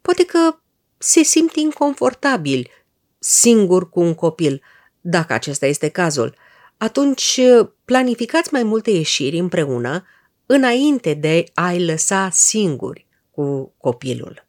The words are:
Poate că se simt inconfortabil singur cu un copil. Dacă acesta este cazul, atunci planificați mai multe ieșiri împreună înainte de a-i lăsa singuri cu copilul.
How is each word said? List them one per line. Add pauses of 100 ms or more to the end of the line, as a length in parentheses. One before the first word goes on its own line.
Poate
că (420)
se
simt
inconfortabil (480)
singur
cu
un
copil. (380)
Dacă
acesta
este
cazul, (420)
atunci (440)
planificați
mai
multe
ieșiri
împreună (400)
înainte
de (100)
a-i
lăsa
singuri (240)
cu
copilul.